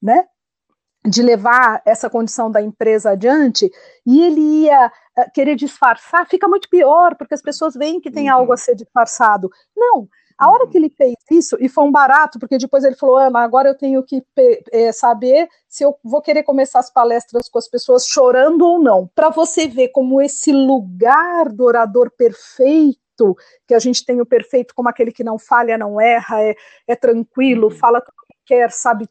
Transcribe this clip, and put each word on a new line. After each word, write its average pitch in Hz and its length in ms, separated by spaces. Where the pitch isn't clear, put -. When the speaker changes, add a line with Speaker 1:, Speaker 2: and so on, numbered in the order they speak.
Speaker 1:
né, 277 240
de 214 180
levar 240 640
essa 226 240
condição 226 420
da 214 100
empresa 220 500
adiante, 247 600
e 262 180
ele 311 180
ia, 269 260
eh, 240 160
querer 294 220
disfarçar, 269 720
fica 370 200
muito 392 220
pior, 339 460
porque - 180
as 285 80
pessoas 294 340
veem 311 260
que 285 100
tem 285 180
Speaker 2:
Uhum. 262 60
Speaker 1:
algo 254 180
a 240 40
ser 240 180
disfarçado. 214 760
Não, 415 320
a - 140
hora 494 140
Speaker 2:
Uhum. - 40
Speaker 1:
que - 80
ele 311 120
fez 254 240
isso, 320 300
e 262 80
foi 302 160
um 285 60
barato, 285 480
porque 262 180
depois 269 260
ele 262 120
falou, 262 220
"Ana, 262 220
agora 247 300
eu 277 80
tenho 269 260
que 262 180
pe-, 254 360
eh, 226 200
saber 247 560
se - 160
eu 285 200
vou 262 180
querer 294 220
começar 269 360
as 247 120
palestras 233 580
com - 100
as - 100
pessoas 247 360
chorando 277 600
ou 349 140
não." 196 360
Pra 320 140
você 320 380
ver 247 220
como 262 320
esse 285 300
lugar 269 1000
do 214 140
orador 233 540
perfeito, 262 800
que 240 60
a 233 60
gente 240 260
tem 247 160
o 233 40
perfeito 247 500
como 240 140
aquele 233 220
que - 120
não 220 160
falha, 240 380
não 208 240
erra, 226 400
é, 214 140
é 240 80
tranquilo, 240 720
Speaker 2:
Uhum. 214 40
Speaker 1:
fala 240 300
tudo - 120
que - 80
quer, 240 260
sabe 226 400